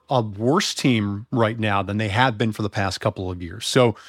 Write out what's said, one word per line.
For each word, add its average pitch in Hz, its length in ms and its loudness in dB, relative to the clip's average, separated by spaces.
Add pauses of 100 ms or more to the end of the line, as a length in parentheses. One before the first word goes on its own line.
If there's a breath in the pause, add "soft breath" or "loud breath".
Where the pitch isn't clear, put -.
a 131 140 2
worse 110 500 0
team 107 560 0
right 113 300 0
now 101 240 0
than 101 160 -2
they 110 100 0
have 110 300 2
been 113 120 0
for 107 120 -6
the 101 80 -4
past 98 300 -4
couple 98 280 -4
of 90 140 -8
years. 87 240 -10
So 123 280 4 (140)